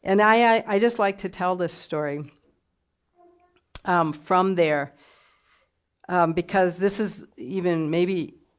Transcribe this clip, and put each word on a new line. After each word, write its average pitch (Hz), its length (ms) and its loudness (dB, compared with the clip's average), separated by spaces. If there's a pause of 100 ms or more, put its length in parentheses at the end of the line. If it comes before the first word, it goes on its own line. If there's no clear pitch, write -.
And 190 180 2
I, 226 360 6
I, 226 100 -2
I 202 140 0
just 233 180 0
like 202 200 0
to 190 100 -10
tell 185 260 -4
this 175 180 -4
story, 147 600 -6 (1500)
um, 170 280 0
from 185 440 0
there, 151 360 0 (1160)
um, 175 240 2
because 175 460 0
this 196 200 0
is 208 260 -4 (120)
even 170 540 -2
maybe 175 440 -2 (240)